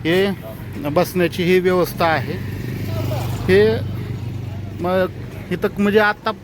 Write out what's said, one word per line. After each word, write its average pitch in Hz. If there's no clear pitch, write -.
हे 185
बसण्याची 170
ही 185
व्यवस्था 180
आहे. 147
हे 214
मग 185
इथं 180
म्हणजे 202
आत्ता 208